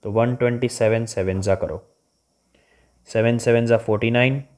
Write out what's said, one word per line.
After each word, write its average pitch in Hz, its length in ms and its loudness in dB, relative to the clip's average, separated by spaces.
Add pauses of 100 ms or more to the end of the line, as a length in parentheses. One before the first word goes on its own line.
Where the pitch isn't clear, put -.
तो 107 80 -6
वन 120 240 2
ट्वेंटी 120 320 0
सेवन, 113 380 0
सेवन 95 340 -2
जा 95 140 0
करो, 85 280 -6 (1300)
सेवन 117 300 0
सेवन 117 280 2
जा 113 120 4
फ़ोर्टी 113 320 -2
नाइन 131 320 0 (160)